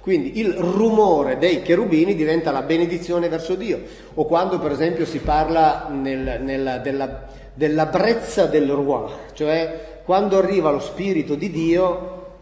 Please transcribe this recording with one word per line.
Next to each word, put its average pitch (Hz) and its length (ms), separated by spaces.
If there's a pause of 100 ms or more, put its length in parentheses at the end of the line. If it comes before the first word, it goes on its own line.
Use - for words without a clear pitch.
Quindi 180 400
il 202 140
rumore 180 840
dei 160 240
cherubini 180 540
diventa 160 340
la 135 120
benedizione 170 640
verso 165 260
Dio. 180 260 (340)
O 151 100
quando 180 340
per 151 140
esempio 160 340
si - 140
parla 156 680
nel, 135 540
nella, 135 360
della, 135 480 (280)
della 151 320
brezza 202 600
del 143 240
Ruach, 139 640
cioè 160 720
quando 196 340
arriva 180 320
lo 143 100
Spirito 165 560
di 175 140
Dio 165 600 (320)